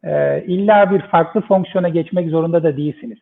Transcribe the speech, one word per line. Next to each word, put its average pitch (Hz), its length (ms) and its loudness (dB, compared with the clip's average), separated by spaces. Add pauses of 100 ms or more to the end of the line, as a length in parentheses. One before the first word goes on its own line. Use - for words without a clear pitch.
e, 147 420 -2
illa 202 440 2
bir 196 100 2
farklı 170 400 0
fonksiyona 185 480 0
geçmek 165 420 -2
zorunda 165 320 0
da 156 140 0
değilsiniz. 147 460 -8